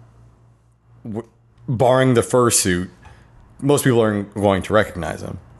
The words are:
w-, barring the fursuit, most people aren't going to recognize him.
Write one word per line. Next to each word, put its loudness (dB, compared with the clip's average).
w-, -12
barring 2
the 4
fursuit, 0
most 0
people 2
aren't -2
going 0
to -8
recognize -2
him. -14